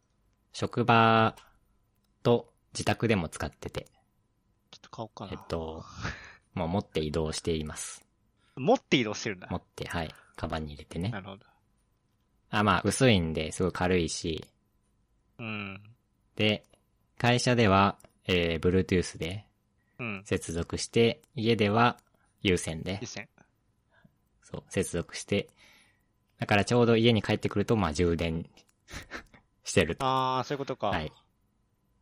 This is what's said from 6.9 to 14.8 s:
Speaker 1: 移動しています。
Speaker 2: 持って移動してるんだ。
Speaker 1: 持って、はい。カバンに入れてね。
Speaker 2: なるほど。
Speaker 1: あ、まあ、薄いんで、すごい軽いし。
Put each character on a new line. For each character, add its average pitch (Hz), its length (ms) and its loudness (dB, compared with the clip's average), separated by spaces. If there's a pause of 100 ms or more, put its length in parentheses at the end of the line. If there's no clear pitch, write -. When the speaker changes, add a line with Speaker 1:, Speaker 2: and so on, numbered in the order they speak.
Speaker 1:
移 76 120 -4
動 78 200 -2
し - 80 -8
て 85 140 -2
い 78 100 -4
ま 76 120 -10
す。 - 280 -12 (520)
Speaker 2:
持 147 180 2
っ - 60 0
て - 160 0
移 123 80 2
動 107 100 -6
し - 80 -12
て 117 80 -6
る 95 60 -8
ん 90 40 -16
だ。 - 100 -16
Speaker 1:
持 90 80 -4
っ - 40 -20 (140)
て、 - 100 -10
は 87 160 -6
い。 78 120 -10 (200)
カ - 140 -8
バ 82 80 -6
ン 78 80 -6
に 73 80 -10
入 73 60 -16
れ - 60 -18
て - 140 -14
ね。 92 120 -4
Speaker 2:
な 101 100 -8
る 92 60 -16
ほ 98 100 -16
ど。 - 80 -20 (1040)
Speaker 1:
あ、 107 140 2
ま 95 140 6
あ、 - 60 -4
薄 127 260 4
い 98 100 6
ん 80 120 -2
で、 78 200 -6
す - 100 -4
ご 90 60 2
い 82 40 -4
軽 90 260 0
い 80 100 0
し。 - 360 -6 (920)